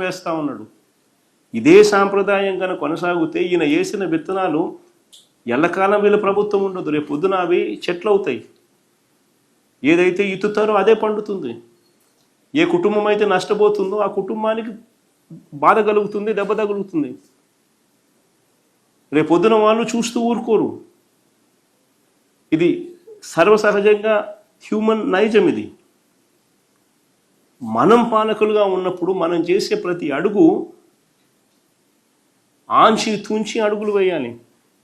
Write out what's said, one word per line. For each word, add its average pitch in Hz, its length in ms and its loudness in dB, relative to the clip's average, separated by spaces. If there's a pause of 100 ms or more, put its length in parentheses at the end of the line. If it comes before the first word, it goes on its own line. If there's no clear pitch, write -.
వేస్తా 180 280 -8 (100)
ఉన్నాడు. 117 240 -8 (880)
ఇదే 123 220 6 (160)
సాంప్రదాయం 196 720 0
కనుక 185 220 -4
కొనసాగితే 165 560 -2 (100)
ఈయన 170 140 0 (100)
వేసిన 185 300 -2 (100)
విత్తనాలు 165 480 -2 (920)
ఎల్లకాలం 190 500 2
వీళ్ళ 208 200 4
ప్రభుత్వం 196 420 0
ఉండదు. 180 280 -8
రేపు 147 160 -4
పొద్దున 185 240 -2 (100)
అవి 180 140 0 (260)
చెట్లు 180 280 -4
అవుతాయి. 147 280 -2 (1400)
ఏదైతే 175 400 2 (100)
ఇత్తుతారో 208 480 -2
అదే 214 120 4 (100)
పండుతుంది. 202 480 -6 (1040)
ఏ 151 100 2 (100)
కుటుంబం 208 380 0
అయితే 208 140 0 (100)
నష్టపోతుందో 202 680 0
ఆ 196 120 -2
కుటుంబానికి 220 540 -6 (920)
బాధ 190 140 6 (120)
కలుగుతుంది, 208 500 -2
దెబ్బ 196 120 -4 (100)
తగులుతుంది. 190 480 -4 (2000)
రేపు 151 220 0
పొద్దున 220 220 4 (100)
వాళ్ళు 226 180 2 (100)
చూస్తూ 233 260 -2 (100)
ఊరుకోరు. 208 380 0 (1800)
ఇది 165 180 2 (640)
సర్వసహజంగా 208 840 2 (500)
హ్యూమన్ 220 380 -2 (120)
నైజం 214 360 4
ఇది. 110 140 -4 (2000)
మనం 127 380 4 (140)
పాలకులుగా 214 500 2 (120)
ఉన్నప్పుడు 185 360 -4 (120)
మనం 170 260 -2
చేసే 196 340 0
ప్రతి 170 240 -6 (120)
అడుగు 202 260 2 (2250)
ఆంచి 196 400 2 (160)
తూంచి 214 300 -4 (100)
అడుగులు 208 320 -2
వేయాలి. 165 340 -2 (520)